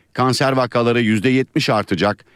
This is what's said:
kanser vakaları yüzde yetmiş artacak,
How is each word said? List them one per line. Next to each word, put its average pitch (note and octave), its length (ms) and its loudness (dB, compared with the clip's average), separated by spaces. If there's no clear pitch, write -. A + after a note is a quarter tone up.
kanser C3 380 0
vakaları A#2+ 500 0
yüzde A2 280 0
yetmiş C3 400 0
artacak, G2+ 560 -2